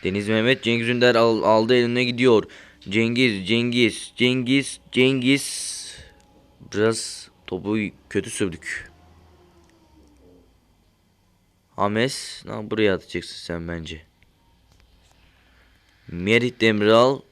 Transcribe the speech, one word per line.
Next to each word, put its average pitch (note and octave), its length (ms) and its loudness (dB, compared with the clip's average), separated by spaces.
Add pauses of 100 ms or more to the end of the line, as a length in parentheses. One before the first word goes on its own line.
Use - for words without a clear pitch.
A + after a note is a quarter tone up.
Deniz G2+ 240 -4
Mehmet, A2+ 340 0
Cengiz A#2 260 0
Ünder B2 260 2
al-, A2+ 280 4
aldı A2 320 4
eline B2 300 2
gidiyor. A#2+ 400 4 (440)
Cengiz, A2+ 600 0
Cengiz, A#2+ 680 0
Cengiz, B2+ 640 0 (120)
Cengiz. C3 1040 0 (640)
Biraz - 680 -4 (180)
topu G2 320 -4 (320)
kötü G2+ 200 -4
sürdük. - 600 -8 (2750)
Hames, G#2+ 680 -4
lan G#2+ 240 -10
buraya G#2+ 240 2
atacaksın - 420 -10
sen E2+ 320 -10
bence. E2 380 -12 (2000)
Merih A2+ 520 0
Demiral. A2+ 600 4 (120)